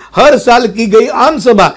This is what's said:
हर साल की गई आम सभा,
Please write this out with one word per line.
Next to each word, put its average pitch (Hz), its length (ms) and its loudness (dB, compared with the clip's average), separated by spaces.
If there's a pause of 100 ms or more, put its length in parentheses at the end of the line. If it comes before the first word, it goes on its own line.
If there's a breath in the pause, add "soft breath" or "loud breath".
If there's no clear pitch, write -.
(160 loud breath)
हर 262 220 2
साल 240 300 0
की 220 180 -6
गई 220 200 2
आम 277 320 -2
सभा, 196 380 0